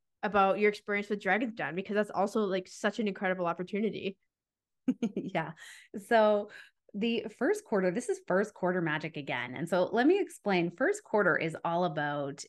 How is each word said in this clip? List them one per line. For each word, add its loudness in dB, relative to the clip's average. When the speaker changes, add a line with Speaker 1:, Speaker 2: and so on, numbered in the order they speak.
Speaker 1:
about 4
your 4
experience -2
with -2
Dragon's 0
Den, -4
because -4
that's 0
also, 0
like, -2
such -4
an 0
incredible -2
opportunity. -4
Speaker 2:
<laughs> -2
Yeah. -4
So 4
the -2
first 0
quarter, 0
this -4
is -4
first 2
quarter 0
magic -2
again. -4
And -4
so 2
let 4
me 6
explain. 0
First 0
quarter 4
is -2
all 0
about, -4